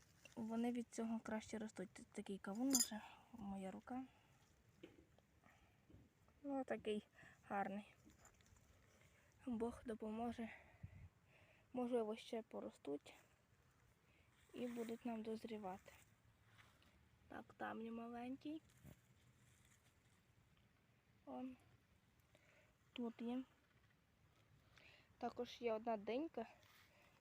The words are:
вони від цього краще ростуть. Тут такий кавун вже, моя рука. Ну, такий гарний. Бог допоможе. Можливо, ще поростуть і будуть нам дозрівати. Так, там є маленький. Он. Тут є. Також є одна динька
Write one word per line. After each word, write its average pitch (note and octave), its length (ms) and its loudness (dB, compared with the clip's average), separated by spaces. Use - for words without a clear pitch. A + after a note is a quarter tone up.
вони A#3 380 4
від A#3+ 160 0
цього A3+ 320 2
краще A3 380 0
ростуть. G#3+ 340 -4
Тут - 140 -12
такий G3+ 320 -4
кавун A3+ 320 4
вже, B3 300 6
моя G3 380 -4
рука. B3 340 -2
Ну, C#4 220 4
такий A3 380 2
гарний. G3 460 2
Бог A#3 380 2
допоможе. A3+ 640 0
Можливо, A#3+ 440 4
ще A3+ 260 -2
поростуть - 720 -4
і B3 160 -2
будуть A#3 360 -2
нам A3+ 180 0
дозрівати. G#3+ 720 -4
Так, - 280 -10
там G#3+ 260 -2
є A3+ 80 -4
маленький. A#3+ 720 -4
Он. B3+ 320 -6
Тут A#3 300 -2
є. B3 200 2
Також A#3+ 420 -2
є A#3 120 6
одна A3+ 240 4
динька A3+ 500 2